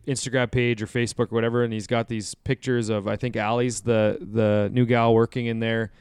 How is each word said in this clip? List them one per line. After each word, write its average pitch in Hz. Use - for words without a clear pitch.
Instagram 123
page 120
or 107
Facebook 120
or 110
whatever, 117
and 117
he's 107
got 117
these 110
pictures 123
of, 104
I 107
think 110
Allie's 117
the, 110
the 104
new 123
gal 117
working 117
in 113
there 113